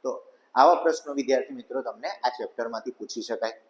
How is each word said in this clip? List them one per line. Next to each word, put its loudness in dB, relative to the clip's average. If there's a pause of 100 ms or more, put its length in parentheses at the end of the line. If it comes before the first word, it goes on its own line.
તો -4 (440)
આવા 8
પ્રશ્નો -2
વિદ્યાર્થી 0
મિત્રો -8
તમને -10
આ -4
ચેપ્ટરમાંથી -6
પૂછી -12
શકાય. -4 (180)